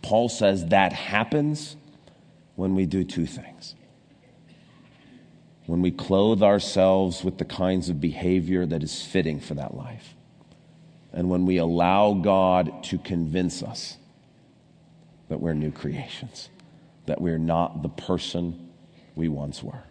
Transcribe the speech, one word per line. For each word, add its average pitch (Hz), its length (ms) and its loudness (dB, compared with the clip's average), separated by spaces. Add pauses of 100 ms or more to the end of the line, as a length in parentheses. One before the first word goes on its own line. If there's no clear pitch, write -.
Paul 117 260 2
says 98 380 2
that 95 260 4
happens 147 800 -2 (800)
when 95 220 0
we 95 100 2
do 92 160 0
two 85 240 -2
things. - 480 -16 (1900)
When 85 160 0
we 90 80 4
clothe 98 540 4
ourselves 95 800 4
with 90 140 -2
the - 60 -4
kinds 92 440 0
of 78 120 -2
behavior 90 640 0
that 78 180 -2
is - 180 -8
fitting 78 380 -2
for - 140 -10
that - 220 -8
life, - 380 -14 (1000)
and 90 160 -2
when 90 160 2
we 92 120 2
allow 87 560 4
God 92 720 2
to 92 140 -4
convince 85 680 -2
us - 320 -12 (1300)
that - 120 -4
we're 82 140 0
new 76 160 -2
creations, - 760 -10 (580)
that - 140 -4
we're 82 180 0
not 82 440 0
the 71 60 -4
person 87 800 -4 (460)
we 82 140 -2
once 73 340 -6
were. - 280 -12